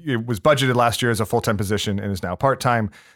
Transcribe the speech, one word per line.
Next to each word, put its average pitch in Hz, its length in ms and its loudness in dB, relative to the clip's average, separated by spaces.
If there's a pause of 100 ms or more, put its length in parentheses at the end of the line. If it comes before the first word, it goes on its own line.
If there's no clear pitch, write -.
it 120 200 -2
was 120 140 -4
budgeted 131 360 2
last 117 260 2
year 120 100 2
as 104 80 0
a 110 60 0
full-time 113 320 0
position 101 420 -2
and 101 100 -4
is 98 140 -4
now 90 140 -4
part-time. 123 520 0 (260)